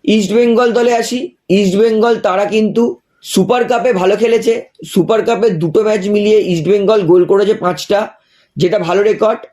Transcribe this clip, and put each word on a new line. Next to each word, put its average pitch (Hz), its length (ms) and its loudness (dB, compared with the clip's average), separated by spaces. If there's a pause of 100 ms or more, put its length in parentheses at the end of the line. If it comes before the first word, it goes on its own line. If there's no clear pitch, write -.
ইস্ট 208 320 0
বেঙ্গল 240 400 2
দলে 240 240 2
আসি, 240 180 -6 (380)
ইস্ট 190 240 2
বেঙ্গল 226 320 2 (140)
তারা 190 260 0
কিন্তু 220 300 0 (480)
সুপার 233 360 2
কাপে 240 240 0 (100)
ভালো 190 200 2
খেলেছে, 226 320 0 (380)
সুপার 208 360 0
কাপে 226 200 0 (140)
দুটো 170 220 0
ম্যাচ 214 200 -2 (100)
মিলিয়ে 208 260 2 (120)
ইস্ট 160 200 -2
বেঙ্গল 208 280 2 (100)
গোল 180 220 4
করেছে 202 220 2 (100)
পাঁচটা, 180 360 -2 (580)
যেটা 175 200 0 (100)
ভালো 185 220 0
রেকর্ড 220 300 0 (140)